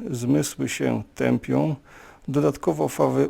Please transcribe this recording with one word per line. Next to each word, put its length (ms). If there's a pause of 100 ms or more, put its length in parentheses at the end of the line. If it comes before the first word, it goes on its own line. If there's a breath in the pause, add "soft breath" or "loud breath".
(120)
zmysły 580
się 340 (120)
tępią. 600 (520 loud breath)
Dodatkowo 600
fawy-, 420